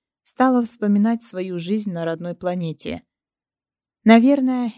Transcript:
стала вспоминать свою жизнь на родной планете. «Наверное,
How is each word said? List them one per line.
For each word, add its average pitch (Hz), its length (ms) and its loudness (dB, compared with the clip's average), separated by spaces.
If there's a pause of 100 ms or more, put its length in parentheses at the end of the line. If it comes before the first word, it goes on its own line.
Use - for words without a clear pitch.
(220)
стала 254 400 0
вспоминать 214 600 0
свою 185 360 -6
жизнь 202 320 -4
на 170 140 -6
родной 165 300 -6
планете. 175 680 -6 (1040)
«Наверное, 247 720 4